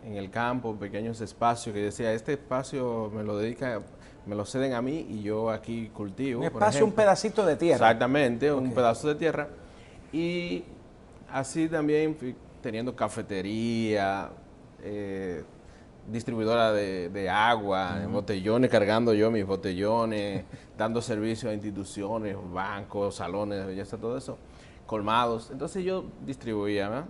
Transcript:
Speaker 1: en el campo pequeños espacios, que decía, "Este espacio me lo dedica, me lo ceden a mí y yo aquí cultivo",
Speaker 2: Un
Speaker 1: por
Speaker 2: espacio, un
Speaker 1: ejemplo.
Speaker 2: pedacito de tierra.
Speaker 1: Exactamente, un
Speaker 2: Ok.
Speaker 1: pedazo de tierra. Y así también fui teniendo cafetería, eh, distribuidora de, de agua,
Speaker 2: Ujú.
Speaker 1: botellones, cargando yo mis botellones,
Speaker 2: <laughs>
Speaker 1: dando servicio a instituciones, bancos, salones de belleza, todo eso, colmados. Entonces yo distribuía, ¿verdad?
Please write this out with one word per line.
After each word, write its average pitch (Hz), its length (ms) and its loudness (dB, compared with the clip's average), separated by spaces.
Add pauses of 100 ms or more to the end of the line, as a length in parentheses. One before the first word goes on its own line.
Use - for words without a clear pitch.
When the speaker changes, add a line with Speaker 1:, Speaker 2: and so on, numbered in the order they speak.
Speaker 1:
en 107 120 -10
el 98 140 -8
campo 117 460 -2
pequeños 104 440 -6
espacios, 117 540 0
que 104 80 -2
decía, 110 300 0
"Este 113 220 -2
espacio 127 800 -4
me 107 100 -4
lo 104 120 -2
dedica, 113 460 -2 (440)
me 101 80 -6
lo 104 100 -2
ceden 131 280 -2
a 120 100 0
mí 147 260 -4
y 104 140 -6
yo 107 280 0
aquí 113 380 -4
cultivo", 117 540 -6
Speaker 2:
Un 165 80 0
Speaker 1:
por 120 120 0
Speaker 2:
espacio, 208 220 6
un 220 60 4
Speaker 1:
ejemplo. 214 140 4
Speaker 2:
pedacito 202 420 4
de 147 100 4
tierra. 147 300 6
Speaker 1:
Exactamente, 123 680 4
un 131 160 0
Speaker 2:
Ok. 120 60 -4
Speaker 1:
pedazo 117 340 4
de 147 80 2
tierra. 147 320 0 (640)
Y 175 520 -2 (680)
así 139 380 -2
también 151 460 2
fui 123 200 -8 (280)
teniendo 120 320 -4
cafetería, 104 1400 0 (520)
eh, 95 600 -6 (680)
distribuidora 113 640 2
de, 95 380 0
de 98 180 -4
agua, 98 760 2
Speaker 2:
Ujú. 110 80 -4
Speaker 1:
botellones, 107 580 2
cargando 113 420 4
yo 107 180 6
mis 107 140 2
botellones, 101 1000 0 (160)
Speaker 2:
<laughs> - 180 -20
Speaker 1:
dando 113 240 0
servicio 113 480 -2
a - 20 -2
instituciones, 104 840 -6 (160)
bancos, 98 640 -4
salones 101 420 -4
de 95 80 -4
belleza, 95 320 -8
todo 113 180 -4
eso, 131 220 -10 (480)
colmados. 113 640 0
Entonces 170 340 -6
yo 185 200 -4 (200)
distribuía, 104 640 -2
¿verdad? 131 220 -4